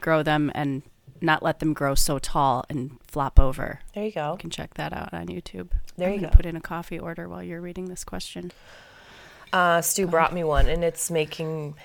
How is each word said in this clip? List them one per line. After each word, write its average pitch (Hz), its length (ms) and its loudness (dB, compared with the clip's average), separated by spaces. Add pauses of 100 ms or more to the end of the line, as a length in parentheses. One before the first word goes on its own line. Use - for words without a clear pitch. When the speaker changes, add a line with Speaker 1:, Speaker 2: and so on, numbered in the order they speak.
Speaker 1:
grow 160 220 2
them 151 300 2
and 139 300 -2 (380)
not 160 200 2
let 160 180 0
them 156 140 0
grow 139 220 0
so 139 240 2
tall 135 500 2
and 143 280 -8 (100)
flop - 320 6
over. 135 400 4 (160)
Speaker 2:
There 208 100 -6
you 214 60 -6
go. 156 220 -4
Speaker 1:
You 180 40 -8
can 170 120 -12
check 151 260 -12
that 151 180 -6
out - 200 -10
on 170 140 -10
YouTube. 175 420 -12 (280)
Speaker 2:
There 180 120 0
Speaker 1:
I'm 202 60 -2
Speaker 2:
you 202 40 -4
Speaker 1:
gonna 165 120 -4
Speaker 2:
go. - 40 6
Speaker 1:
put 170 100 10
in 165 120 -8
a 160 40 -12
coffee 165 380 -10
order 170 300 -12
while 175 140 -12
you're 175 180 -12
reading 175 240 -10
this 180 180 -12
question. - 480 -10 (1000)
Speaker 2:
Uh, 175 300 4
Stu 190 240 0
Speaker 1:
Go 175 60 -2
Speaker 2:
brought 165 160 6
Speaker 1:
ahead. 170 80 -2
Speaker 2:
me 175 80 -4
one, 147 260 6
and 165 140 0
it's 165 260 -2
making 156 760 -4